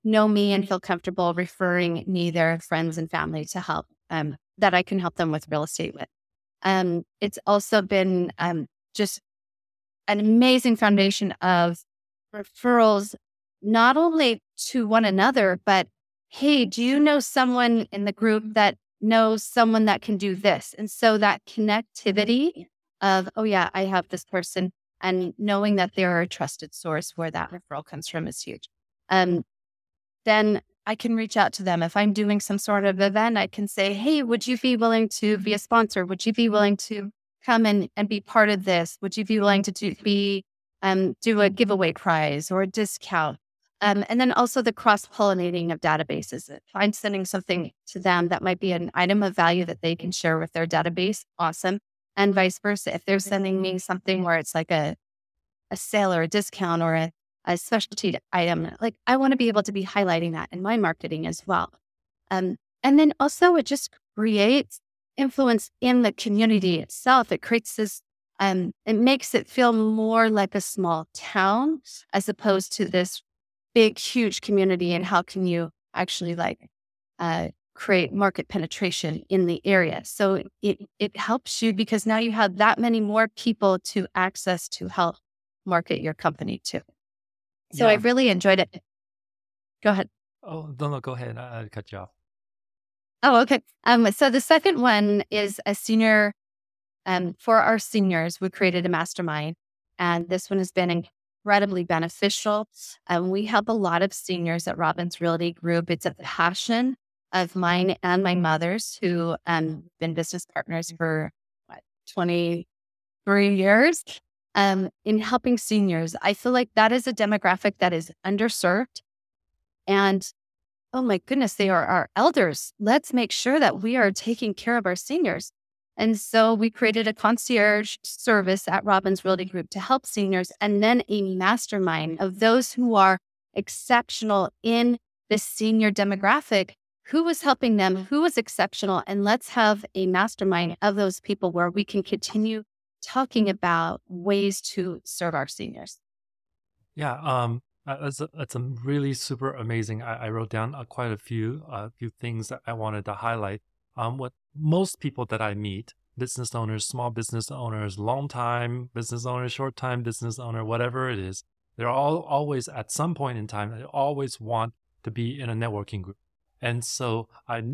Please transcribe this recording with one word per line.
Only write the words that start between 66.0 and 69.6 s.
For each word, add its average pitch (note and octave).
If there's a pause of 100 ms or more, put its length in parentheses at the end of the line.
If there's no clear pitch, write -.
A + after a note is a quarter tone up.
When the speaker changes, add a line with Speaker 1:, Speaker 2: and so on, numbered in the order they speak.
Speaker 1:
the A3
community G3+
itself. B3+
It -
creates -
this, G#3+ (380)
um, F#3 (160)
it A3
makes B3
it -
feel B3